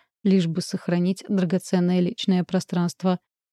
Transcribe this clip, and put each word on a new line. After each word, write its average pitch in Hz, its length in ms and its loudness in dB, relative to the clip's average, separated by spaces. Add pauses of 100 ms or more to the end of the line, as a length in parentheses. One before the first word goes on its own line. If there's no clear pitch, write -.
(240)
лишь 190 240 4
бы 165 120 -4
сохранить 175 680 -2
драгоценное 180 720 0
личное 180 420 0
пространство. 175 800 -2 (320)